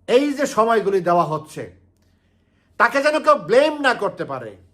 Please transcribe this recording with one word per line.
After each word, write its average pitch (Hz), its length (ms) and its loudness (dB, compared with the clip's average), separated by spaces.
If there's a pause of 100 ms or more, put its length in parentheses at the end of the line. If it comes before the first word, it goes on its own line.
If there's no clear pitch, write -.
এই 285 260 2
যে 269 140 -4
সময়গুলি 208 540 0
দেওয়া 175 240 2
হচ্ছে, 151 520 -10 (1000)
তাকে 254 240 2
যেন 302 200 0
কেউ 302 120 4
ব্লেম 269 460 2
না 254 140 0
করতে 180 300 -6
পারে। 117 320 -12 (180)